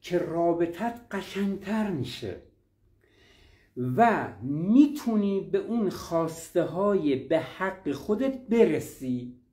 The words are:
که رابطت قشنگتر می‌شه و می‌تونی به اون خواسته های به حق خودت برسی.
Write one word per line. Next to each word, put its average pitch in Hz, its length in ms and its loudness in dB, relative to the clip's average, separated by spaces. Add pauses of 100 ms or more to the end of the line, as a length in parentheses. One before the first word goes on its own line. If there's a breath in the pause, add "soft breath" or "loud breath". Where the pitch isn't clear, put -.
که 175 160 -2
رابطت 170 840 0 (100)
قشنگتر 196 800 -2
می‌شه 123 460 -6 (1600 soft breath)
و 196 300 4 (140)
می‌تونی 202 1080 2
به 196 60 2
اون 208 320 0
خواسته 165 720 -2
های 165 520 2
به 160 240 0
حق 185 520 -6
خودت 214 460 -2 (100)
برسی. 131 880 0 (180)